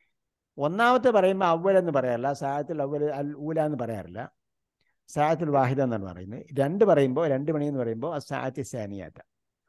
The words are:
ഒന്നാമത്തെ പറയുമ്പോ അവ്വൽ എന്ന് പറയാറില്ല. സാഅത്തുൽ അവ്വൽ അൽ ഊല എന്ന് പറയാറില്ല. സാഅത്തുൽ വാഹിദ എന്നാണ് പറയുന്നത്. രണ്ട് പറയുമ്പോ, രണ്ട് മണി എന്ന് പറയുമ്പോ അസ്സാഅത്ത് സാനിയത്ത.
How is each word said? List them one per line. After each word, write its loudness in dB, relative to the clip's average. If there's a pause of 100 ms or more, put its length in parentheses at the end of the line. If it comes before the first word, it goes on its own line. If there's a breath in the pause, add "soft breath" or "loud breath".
(580)
ഒന്നാമത്തെ 4
പറയുമ്പോ 4
അവ്വൽ 4
എന്ന് 0
പറയാറില്ല. 0
സാഅത്തുൽ -4
അവ്വൽ -2
അൽ -4
ഊല -4
എന്ന് 0
പറയാറില്ല. -8 (760)
സാഅത്തുൽ 0
വാഹിദ 2
എന്നാണ് -2
പറയുന്നത്. -12 (140)
രണ്ട് 2
പറയുമ്പോ, 4
രണ്ട് 0
മണി 0
എന്ന് -4
പറയുമ്പോ -4
അസ്സാഅത്ത് -6
സാനിയത്ത. -10 (460)